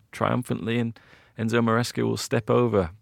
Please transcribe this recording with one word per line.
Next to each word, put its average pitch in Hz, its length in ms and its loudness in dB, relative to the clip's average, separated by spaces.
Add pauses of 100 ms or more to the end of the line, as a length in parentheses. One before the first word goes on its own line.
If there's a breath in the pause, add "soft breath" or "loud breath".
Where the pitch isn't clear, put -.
(120)
triumphantly. 117 640 -2
And 117 160 -4 (420 loud breath)
Enzo 117 280 0
Maresca 117 400 0
will 113 140 0
step - 340 -2
over 110 400 2 (100)